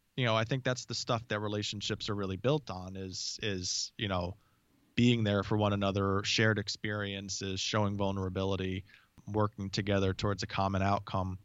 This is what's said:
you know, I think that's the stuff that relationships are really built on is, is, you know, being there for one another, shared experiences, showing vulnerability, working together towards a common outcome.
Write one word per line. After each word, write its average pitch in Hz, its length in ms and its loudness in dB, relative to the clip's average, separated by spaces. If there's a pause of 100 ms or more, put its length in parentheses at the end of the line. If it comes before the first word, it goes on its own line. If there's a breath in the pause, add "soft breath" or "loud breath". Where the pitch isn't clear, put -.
(160)
you 131 100 0
know, 113 100 4
I 110 100 2
think 127 180 -2
that's 127 220 -2
the 117 100 -8
stuff 117 320 0
that 107 140 0
relationships 104 680 -4
are 104 60 -2
really 95 220 -2
built 135 340 0
on 92 240 -10
is, 95 480 -8
is, 95 540 -4
you 110 100 -2
know, 90 280 -2 (600)
being 120 280 6
there 101 200 4
for 107 140 0
one 104 160 4
another, 98 500 2
shared 110 340 4
experiences, 98 1000 -4
showing 104 380 0
vulnerability, 95 840 -2 (440 soft breath)
working 104 420 0
together 98 440 2
towards 101 300 0
a 101 40 -2
common 98 340 2
outcome. 98 640 0